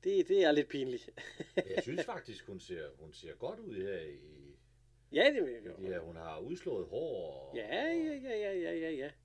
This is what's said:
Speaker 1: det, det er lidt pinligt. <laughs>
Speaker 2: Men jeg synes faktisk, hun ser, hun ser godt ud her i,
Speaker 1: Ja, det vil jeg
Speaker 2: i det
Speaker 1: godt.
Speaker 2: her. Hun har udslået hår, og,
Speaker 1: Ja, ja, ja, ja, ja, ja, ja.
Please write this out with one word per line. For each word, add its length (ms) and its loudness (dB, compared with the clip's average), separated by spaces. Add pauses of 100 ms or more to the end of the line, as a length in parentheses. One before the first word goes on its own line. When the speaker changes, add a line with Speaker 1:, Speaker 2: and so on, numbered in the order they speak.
Speaker 1:
det, 240 6
det 160 8
er 80 10
lidt 160 6
pinligt. 420 -4 (220)
<laughs> 240 -6
Speaker 2:
Men 80 4 (100)
jeg 80 2
synes 220 0
faktisk, 420 -8
hun 140 -10
ser, 280 -8 (100)
hun 140 -16
ser 220 -14
godt 260 -8
ud 140 -10
her 260 -4
i, 180 -10 (920)
Speaker 1:
Ja, 220 8
det 80 2
vil 100 0
jeg 80 -8
Speaker 2:
i 40 -16
det 120 -10
Speaker 1:
godt. 120 -6
Speaker 2:
her. 120 -2
Hun 160 -10
har 220 -8
udslået 480 -4
hår, 460 -4 (180)
og, 60 -8
Speaker 1:
Ja, 280 -2
ja, 300 0
ja, 220 -6
ja, 160 -2
ja, 220 -2
ja, 160 -2
ja. 200 -4 (140)